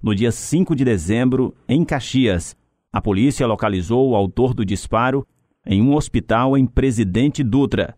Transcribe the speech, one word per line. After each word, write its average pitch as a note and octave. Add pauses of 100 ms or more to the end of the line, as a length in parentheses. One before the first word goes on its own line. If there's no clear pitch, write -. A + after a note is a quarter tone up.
no A2
dia A2+
cinco E3+
de C3
dezembro, A#2+ (100)
em D#3+
Caxias. A#2+ (340)
A G2
polícia A#2+
localizou A2
o A#2+
autor A2+
do A2+
disparo A#2+ (400)
em G2
um C#3
hospital B2+
em C3+
Presidente B2
Dutra. A#2